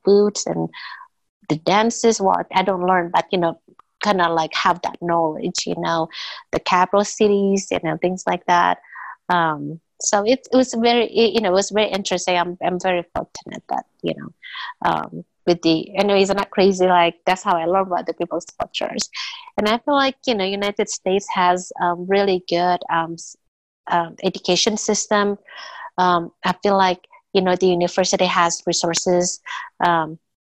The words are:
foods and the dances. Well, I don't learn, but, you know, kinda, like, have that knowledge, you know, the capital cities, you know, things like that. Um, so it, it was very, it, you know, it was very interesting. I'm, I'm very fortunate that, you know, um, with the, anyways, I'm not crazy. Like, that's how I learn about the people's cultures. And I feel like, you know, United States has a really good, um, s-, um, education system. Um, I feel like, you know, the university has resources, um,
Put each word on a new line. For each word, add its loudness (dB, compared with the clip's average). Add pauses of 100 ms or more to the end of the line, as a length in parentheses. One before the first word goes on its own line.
foods 4
and -4 (800)
the 0
dances. 2
Well, 2 (100)
I 2
don't 0
learn, 2
but, 0
you 0
know, -2 (400)
kinda, 2
like, -2
have 2
that -8
knowledge, -2
you -4
know, -2 (420)
the -2
capital 2
cities, 2
you -2
know, -2
things -2
like -4
that. 4 (500)
Um, 0 (220)
so 0
it, 0
it 2
was 2
very, 2
it, 2
you 2
know, 0
it 2
was 2
very 0
interesting. -2
I'm, -2
I'm -2
very -2 (120)
fortunate -12
that, -4 (160)
you -4
know, -14 (540)
um, -4 (240)
with 2
the, 0
anyways, 2
I'm 0
not -6
crazy. 2
Like, 4
that's 0
how 2
I -2
learn 2
about -4
the -6
people's -6 (140)
cultures. -6 (480)
And 2
I 2
feel -2
like, 0
you 0
know, -2
United -4
States -2
has 0
a 0
really 0
good, 0 (120)
um, -2
s-, -16 (500)
um, -2
education 0
system. 0 (600)
Um, 2 (120)
I 0 (100)
feel 4
like, 2 (240)
you 4
know, 4
the 2
university 2
has 0
resources, 0 (400)
um, 0 (400)